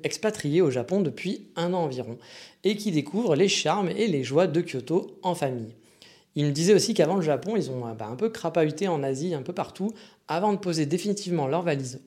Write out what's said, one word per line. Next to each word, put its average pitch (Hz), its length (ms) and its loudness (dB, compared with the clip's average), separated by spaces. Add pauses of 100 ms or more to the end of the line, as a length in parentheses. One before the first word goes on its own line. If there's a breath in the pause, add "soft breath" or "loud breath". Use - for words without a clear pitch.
expatriée 185 580 0
au 151 100 4
Japon 127 280 0
depuis - 560 -4
un 175 200 0
an 175 80 0
environ 123 340 -6 (460 loud breath)
et 208 120 2
qui 208 160 -4
découvre 165 440 0
les 190 140 4
charmes 185 400 0
et 202 180 0
les 143 160 2
joies 147 240 4
de 160 140 0
Kyoto 165 600 -4
en 180 140 0
famille. 120 400 -4 (580 loud breath)
Ils 147 120 0
me 147 60 2
disaient 170 220 4
aussi 202 220 4
qu'avant 170 220 4
le 190 40 2
Japon, 156 340 0
ils 160 140 -2
ont, 127 160 -6
euh, 113 80 -8
bah, 110 180 -10
un 123 40 -8
peu 214 140 -2
crapahuté 165 580 0
en 156 160 0
Asie, 139 320 -2
un 135 80 -6
peu 175 100 -8
partout, 196 400 -4 (340 loud breath)
avant 190 260 2
de 190 40 0
poser 160 300 0
définitivement 180 600 -2
leur 160 140 0
valise 135 460 -2